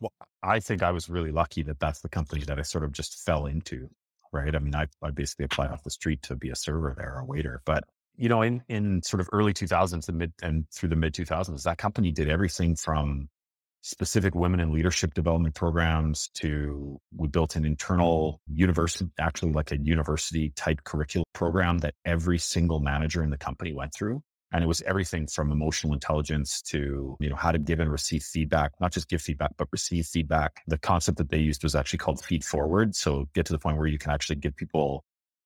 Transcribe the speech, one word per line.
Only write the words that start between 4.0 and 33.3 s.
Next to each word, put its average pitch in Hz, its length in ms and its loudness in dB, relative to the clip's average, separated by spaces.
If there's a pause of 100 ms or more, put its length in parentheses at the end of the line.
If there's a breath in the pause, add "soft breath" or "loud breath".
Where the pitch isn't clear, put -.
Right. 76 220 -2
I 73 60 2
mean, 71 160 0
I, 76 100 0 (160)
I 76 80 -4
basically 69 360 -4
applied 69 260 -2
off 73 100 -10
the 71 80 -10
street 76 320 -2
to 67 140 -8
be 65 140 -6
a 62 60 -8
server 76 400 -2
there, 65 220 -8
a 65 60 -8
waiter. 67 420 -6
But, 78 160 2 (340)
you 117 120 2
know, 113 140 6
in, 120 260 0
in 101 340 2
sort - 180 -2
of 90 120 -2
early 104 200 4
two 95 140 -2
thousands 87 420 2
and 80 100 -2
mid, 85 140 -2 (100)
and 80 300 0
through 85 180 -2
the 82 60 2
mid 80 180 2
two 87 100 -4
thousands, 82 400 -4
that 82 140 0
company 98 340 0
did 76 160 0
everything 85 480 2
from 71 520 0 (540)
specific 95 520 0
women 87 260 4
in 80 120 2
leadership 80 420 2
development 82 400 2
programs 80 800 2
to, 71 640 -4 (180)
we 78 120 -2
built 80 280 2
an 78 80 2
internal 80 840 2
university, 82 720 2
actually, 80 340 0
like, 76 200 0
a 71 60 0
university 78 720 0
type - 340 -2
curriculum 78 480 -2
program 87 460 2
that 78 160 -2 (100)
every 85 340 2
single 82 400 2
manager 76 440 0
in 76 80 2
the 69 80 -2
company - 340 -6
went 69 220 -8
through. 117 280 -4 (300)
And 85 120 4
it - 20 2
was 82 160 2
everything 87 460 0
from 73 240 0
emotional 76 420 0
intelligence 76 680 0
to, 69 580 -4
you 73 100 0
know, 69 60 -4
how 85 160 0
to 82 60 2
give 78 200 0
and 80 120 2
receive 73 340 -2
feedback, 78 560 0
not 90 100 2
just - 180 -4
give 85 140 -2
feedback, 73 340 -2
but 78 140 -2
receive - 360 -2
feedback. 78 600 0
The 80 100 0
concept 87 420 2
that 73 120 0
they 80 80 2
used 76 240 2
was 73 140 2
actually 71 240 -2
called 76 220 -2
feed 82 220 -2
forward. 90 520 2
So 71 360 0